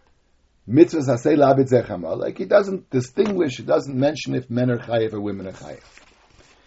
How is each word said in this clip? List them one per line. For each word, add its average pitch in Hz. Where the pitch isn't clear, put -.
mitzvahs 151
Hasei 139
Labit 135
Zech 123
Amalek. 87
He 190
doesn't 196
distinguish, 170
he 113
doesn't 143
mention 139
if 127
men 123
are 117
Chayiv 113
or 104
women 98
are 95
Chayiv. 73